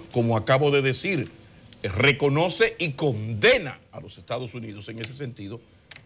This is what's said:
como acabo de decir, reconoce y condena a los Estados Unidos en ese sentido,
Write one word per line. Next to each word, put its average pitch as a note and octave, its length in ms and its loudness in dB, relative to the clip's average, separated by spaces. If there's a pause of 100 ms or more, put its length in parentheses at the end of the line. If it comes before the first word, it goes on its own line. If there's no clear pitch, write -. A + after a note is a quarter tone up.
(100)
como A#2 260 2
acabo C3+ 360 4
de C#3 100 4
decir, C3+ 480 -2 (540)
reconoce C#3+ 960 2
y E3 140 -2
condena A#2+ 840 2 (140)
a - 80 -14
los - 180 -18
Estados A#2+ 360 -8
Unidos G#2+ 340 -12
en A2 120 -12
ese A#2+ 140 -8
sentido, A#2 460 -10 (460)